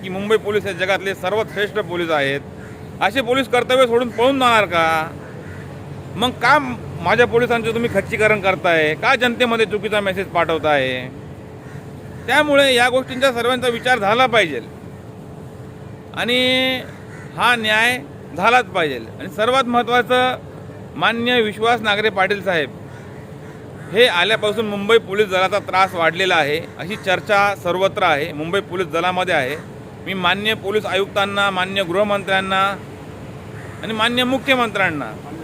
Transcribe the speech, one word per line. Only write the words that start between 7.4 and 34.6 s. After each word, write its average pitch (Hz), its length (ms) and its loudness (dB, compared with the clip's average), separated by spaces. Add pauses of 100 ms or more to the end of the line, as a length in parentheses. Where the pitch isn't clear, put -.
तुम्ही 233 200 0
खच्चीकरण 208 460 2
करताय? 170 540 2
का 220 220 2
जनतेमध्ये 233 500 2
चुकीचा 208 340 -2
मेसेज 190 260 -2
पाठवताय? 147 800 0 (1200)
त्यामुळे 277 480 4
या 240 140 6
गोष्टींचा 254 440 0
सर्वांचा 240 360 0
विचार 240 300 2
झाला 220 280 4
पाहिजे 185 340 2 (1600)
आणि 254 640 0 (560)
हा 220 200 4
न्याय 226 420 2 (380)
झालाच 233 280 4
पाहिजे. 170 340 0 (200)
आणि 160 100 -10
सर्वात 247 360 2
महत्त्वाचं, 247 720 2 (600)
माननीय 233 440 2
विश्वास 220 400 2
नांगरे 214 300 2
पाटील 190 340 0
साहेब 165 260 0 (1200)
हे 226 140 6
आल्यापासून 208 600 2
मुंबई 208 320 2
पोलीस 196 300 0
दलाचा 185 300 2
त्रास 185 360 2
वाढलेला 175 400 2
आहे, 151 240 2 (200)
अशी 175 180 -8
चर्चा 196 640 2
सर्वत्र 185 400 0
आहे, 160 300 2
मुंबई 165 280 -2
पोलीस 180 260 -4
दलामध्ये 180 480 0
आहे. 139 220 0 (500)
मी 185 80 -6
माननीय 190 400 0
पोलीस 202 320 -2
आयुक्तांना, 196 640 0
माननीय 190 320 -2
गृहमंत्र्यांना 190 800 0 (1200)
आणि 208 100 -6
माननीय 240 320 2
मुख्यमंत्र्यांना 208 880 0 (340)